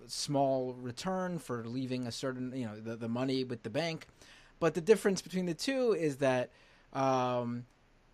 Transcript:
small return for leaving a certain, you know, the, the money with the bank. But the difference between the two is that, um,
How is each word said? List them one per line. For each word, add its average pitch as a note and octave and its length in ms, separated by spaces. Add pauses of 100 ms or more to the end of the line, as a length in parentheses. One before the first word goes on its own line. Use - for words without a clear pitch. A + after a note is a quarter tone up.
small C3+ 760
return F3+ 580
for A#2+ 260
leaving B2+ 420
a A#2 40
certain, B2+ 420
you C3 120
know, G#2+ 120
the, A2+ 200
the A#2 100
money C3 380
with B2 180
the A2+ 60
bank. D#3+ 360 (540)
But D#3+ 140
the F3+ 80
difference G3+ 400
between F#3 240
the F3 80
two B3+ 440
is D3+ 200
that, C3 320 (420)
um, B2 720 (480)